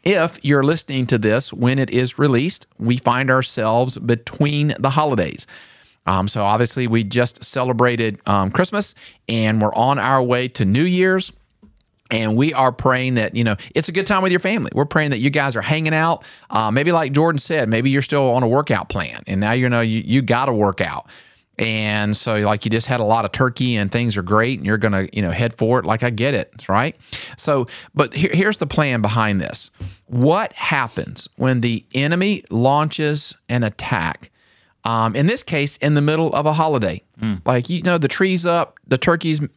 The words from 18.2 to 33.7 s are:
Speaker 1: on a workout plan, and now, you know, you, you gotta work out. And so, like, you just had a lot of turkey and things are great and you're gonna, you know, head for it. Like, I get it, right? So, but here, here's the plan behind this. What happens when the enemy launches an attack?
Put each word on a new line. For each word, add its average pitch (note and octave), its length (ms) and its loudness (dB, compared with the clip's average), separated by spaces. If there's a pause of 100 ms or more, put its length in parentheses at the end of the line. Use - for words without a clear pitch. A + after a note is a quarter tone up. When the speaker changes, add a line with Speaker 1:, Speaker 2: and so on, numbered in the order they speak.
Speaker 1:
on B2+ 120 2
a A#2 60 2
workout B2 400 0
plan, B1 380 -6
and G2 160 -2
now, G#2+ 100 0
you B2+ 160 2
know, A#2+ 140 2
you, A2 220 0
you B2+ 180 2
gotta B2 320 0
work G2+ 260 2
out. C#2+ 260 -4 (520)
And G#2+ 580 0
so, A2+ 240 -2
like, G#2 240 0
you A2 60 0
just A2+ 160 0
had B2 140 -2
a A2 40 0
lot A2 220 2
of G2 40 -4
turkey B2 460 0
and G2+ 160 -2
things A#2 240 0
are G2 60 -2
great G#2+ 360 2
and C#2+ 80 -10
you're G#2+ 120 0
gonna, G2 340 0
you G#2+ 80 -4
know, F#2 100 0
head A2 280 -2
for A#2+ 200 2
it. A2+ 60 -2
Like, G#2+ 180 0
I B2 60 0
get A#2+ 240 0
it, - 340 -6
right? A2 300 0 (400)
So, C3+ 300 0 (280)
but C#3+ 200 0
here, D#3 180 0
here's G3 240 2
the D#3+ 100 -4
plan C3+ 360 0
behind G#2 380 2
this. - 300 -8 (360)
What D#3 480 2
happens - 800 -4
when B2+ 240 2
the A#2 240 -2 (100)
enemy E3+ 560 0
launches D3 840 0 (140)
an A#2+ 140 0
attack? F#2 640 -4 (540)